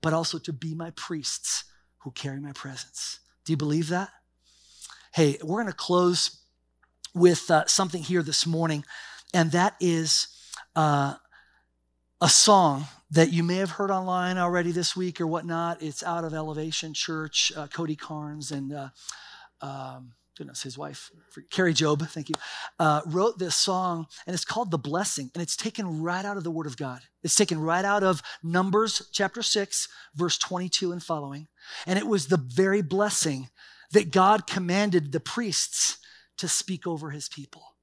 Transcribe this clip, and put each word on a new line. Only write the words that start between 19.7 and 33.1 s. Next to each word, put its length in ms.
goodness, 260
his 160
wife, 320
Carrie 240
Job, 340
thank 200
you, 60
uh, 280
wrote 320
this 180
song, 500
and 80
it's 100
called 260
The 80
Blessing, 560
and 80
it's 140
taken 440
right 240
out 120
of 80
the 60
Word 160
of 100
God. 240
It's 120
taken 260
right 240
out 180
of 200
Numbers 600
chapter 300
six, 460
verse 240
twenty-two 540
and 100
following, 460
and 120
it 80
was 220
the 100
very 420
blessing 680